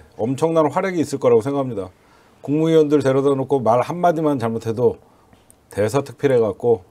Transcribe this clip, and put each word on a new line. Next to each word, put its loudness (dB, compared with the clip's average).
엄청난 0
활약이 -4
있을 -4
거라고 4
생각합니다. -6
국무위원들 2
데려다 2
놓고 -2
말 2
한마디만 0
잘못해도 -2
대서특필해갖고 0